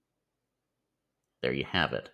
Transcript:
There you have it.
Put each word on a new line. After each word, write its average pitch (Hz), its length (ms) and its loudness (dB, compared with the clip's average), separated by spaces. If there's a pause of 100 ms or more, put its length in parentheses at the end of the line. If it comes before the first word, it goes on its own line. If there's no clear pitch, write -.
(1400)
There 64 100 0
you 67 120 0
have 85 280 2
it. - 220 -6